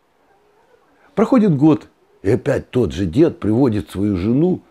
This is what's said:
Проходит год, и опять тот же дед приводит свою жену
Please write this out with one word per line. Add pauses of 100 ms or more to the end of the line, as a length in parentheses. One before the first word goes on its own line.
(1160)
Проходит
год, (340)
и
опять
тот
же
дед
приводит
свою
жену